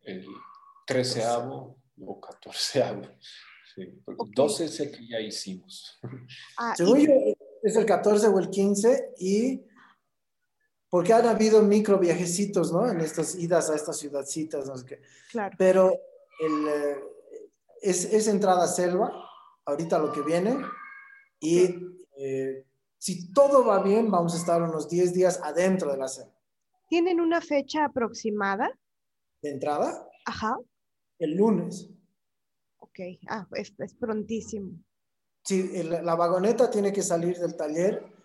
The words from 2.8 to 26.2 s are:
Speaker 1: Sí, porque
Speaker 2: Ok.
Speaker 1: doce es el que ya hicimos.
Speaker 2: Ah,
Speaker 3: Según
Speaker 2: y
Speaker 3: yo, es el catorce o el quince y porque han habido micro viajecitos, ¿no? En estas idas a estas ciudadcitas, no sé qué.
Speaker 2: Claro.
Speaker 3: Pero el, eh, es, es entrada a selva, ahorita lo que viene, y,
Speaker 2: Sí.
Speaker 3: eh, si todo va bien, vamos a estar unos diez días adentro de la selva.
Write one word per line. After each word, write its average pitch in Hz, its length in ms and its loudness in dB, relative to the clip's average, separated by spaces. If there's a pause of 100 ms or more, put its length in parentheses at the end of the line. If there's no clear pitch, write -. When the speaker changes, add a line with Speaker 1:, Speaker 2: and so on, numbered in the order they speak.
Speaker 1:
Sí, - 120 -16 (180)
porque - 180 -10
Speaker 2:
Ok. - 120 -12
Speaker 1:
doce 147 320 2
es 147 140 -8
el 143 120 -6
que 117 160 -18
ya 113 120 -6
hicimos. - 800 -12 (580)
Speaker 2:
Ah, 233 200 -4
Speaker 3:
Según 214 240 6
Speaker 2:
y 302 60 6
Speaker 3:
yo, 294 60 8 (540)
es 190 80 2
el 214 100 4
catorce 208 440 4
o 190 100 6
el 170 100 -2
quince 202 680 2
y 214 420 0 (1300)
porque 180 240 2
han 233 140 6
habido 220 380 6
micro 202 340 4
viajecitos, 175 760 0
¿no? 208 160 2
En 180 120 -2
estas 156 340 -4
idas 170 360 0
a 156 40 0
estas 151 240 -6
ciudadcitas, 143 680 -8
no 135 80 -10
sé 127 100 -14
qué. - 140 -18 (320)
Speaker 2:
Claro. 208 260 -6
Speaker 3:
Pero 185 340 6 (460)
el, 151 300 0
eh, 147 320 -2 (840)
es, 180 220 0
es 214 240 2
entrada 185 360 4
a 156 40 2
selva, 180 440 0 (520)
ahorita 165 340 -2
lo 151 140 -2
que 147 100 -4
viene, 175 340 0 (840)
y, 170 260 4
Speaker 2:
Sí. 175 200 -4 (320)
Speaker 3:
eh, 135 460 -6 (340)
si 175 340 -10
todo 277 320 6
va 202 180 2
bien, 208 300 2
vamos 170 220 2
a 170 40 -4
estar 170 240 0
unos 156 260 -6
diez 175 240 0
días 180 300 2
adentro 170 480 0
de 139 80 -4
la 135 80 -6
selva. - 320 -14 (500)